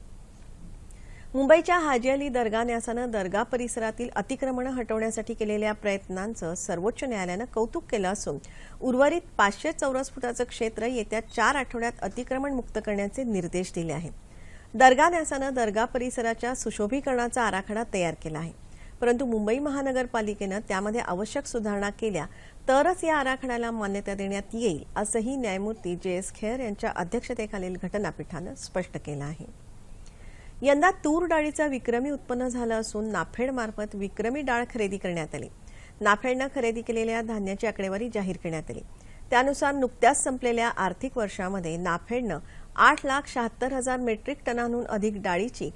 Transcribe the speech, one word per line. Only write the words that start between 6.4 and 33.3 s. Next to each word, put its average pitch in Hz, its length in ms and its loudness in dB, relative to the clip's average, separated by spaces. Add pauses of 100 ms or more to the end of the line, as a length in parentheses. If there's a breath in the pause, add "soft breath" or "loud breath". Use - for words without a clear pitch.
सर्वोच्च 190 480 -2
न्यायालयानं 202 420 -2
कौतुक 240 440 -2
केलं 202 180 2
असून - 300 -2 (440 loud breath)
उर्वरित 285 400 4 (160)
पाचशे 220 340 4
चौरस 269 400 -2
फुटाचं 247 320 -2
क्षेत्र 226 420 -2
येत्या 233 340 0
चार 233 360 4
आठवड्यात 240 360 -2 (100)
अतिक्रमण 262 520 -2
मुक्त 233 320 -4
करण्याचे 202 380 -2
निर्देश 185 520 -2
दिले 165 180 -2
आहेत. 151 180 -6 (600 loud breath)
दरगाह 262 360 10
न्यासानं 285 440 0
दरगाह 226 320 2
परिसराच्या 240 720 -2
सुशोभीकरणाचा 240 880 0
आराखडा 208 400 0 (100)
तयार 175 200 2 (100)
केला 156 160 -4
आहे, 165 120 -6 (500 loud breath)
परंतु 240 240 4
मुंबई 226 340 2
महानगरपालिकेनं 247 1080 -2
त्यामध्ये 208 340 0
आवश्यक 214 440 -4
सुधारणा 202 440 -2
केल्या 196 360 -2 (420 loud breath)
तरच 294 360 6
या 311 140 4
आराखड्याला 254 540 0
मान्यता 202 420 -2
देण्यात 196 420 -4
येईल, 214 280 0 (120)
असंही 226 400 0
न्यायमूर्ती 202 600 -2
जे 175 220 -2
एस - 180 -6
खेर 233 240 -4
यांच्या 220 360 -2
अध्यक्षतेखालील 202 880 -4
घटनापीठानं 180 720 -4
स्पष्ट - 500 -6
केलं 143 180 -6
आहे. - 460 -10 (920 loud breath)
यंदा 285 300 8
तूर 339 340 2
डाळीचं 302 420 4
विक्रमी 247 420 0
उत्पन्न 254 380 -2
झालं 240 260 0
असून 220 320 -2
नाफेडमार्फत 214 920 -2